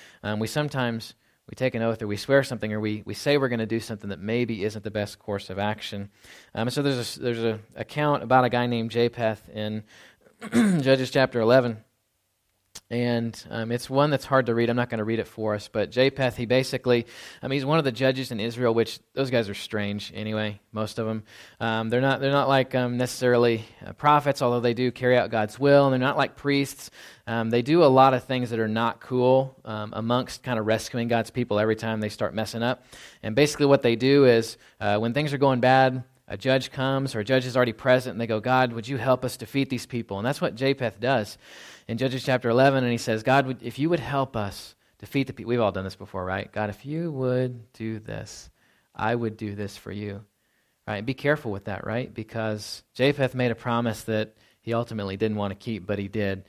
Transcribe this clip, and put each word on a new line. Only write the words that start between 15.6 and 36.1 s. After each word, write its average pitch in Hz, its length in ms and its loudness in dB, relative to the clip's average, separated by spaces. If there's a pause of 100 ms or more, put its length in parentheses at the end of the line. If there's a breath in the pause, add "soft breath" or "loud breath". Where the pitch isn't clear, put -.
but 104 220 -2
Japheth, 131 460 2
he 120 100 -6
basically, 123 600 2 (360 loud breath)
um, 131 80 -6
he's 139 140 -2
one 151 140 2
of 151 60 2
the 131 80 0
judges 131 380 0
in 113 100 -6
Israel, 117 320 0
which 113 260 0 (140)
those 135 180 -2
guys 117 200 0
are 98 40 -8
strange 104 600 -6
anyway, 107 440 -6 (140)
most 110 260 -6
of 113 80 -4
'em. 110 160 -6 (380 loud breath)
Um, 113 300 -2
they're 120 100 2
not, 135 200 2
they're 135 120 0
not 139 160 2
like, 131 260 2
um, 123 220 -2
necessarily, 120 720 2 (180)
uh, 95 80 -12
prophets, 147 480 2
although 123 200 2
they 120 120 2
do 123 180 0
carry 123 280 4
out 117 120 2
God's 110 280 -2
will, 143 260 8
and 135 80 4
they're 131 60 2
not 131 180 0
like 139 200 0
priests. 139 540 -2 (360 loud breath)
Um, 113 240 -2
they 120 100 4
do 156 240 6
a - 20 10
lot 131 280 8
of 123 100 -2
things 127 260 -2
that 113 80 -2
are 110 100 0
not 113 320 -2
cool, 127 540 2 (120)
um, 107 280 -8
amongst 120 480 -2
kinda 120 200 -2
rescuing 113 460 -2
God's 113 220 0
people 117 280 0
every 110 180 2
time 110 240 -4
they 107 80 -2
start 95 260 -4
messing 110 280 -4
up. 123 220 -2 (380 loud breath)
And 110 120 -6
basically 147 320 2
what 139 160 6
they 117 140 4
do 135 280 6
is, 117 320 4 (240 soft breath)
uh, 104 180 0
when 117 140 -2
things 143 220 -2
are 139 40 -2
going 131 220 4
bad, 131 440 4 (240)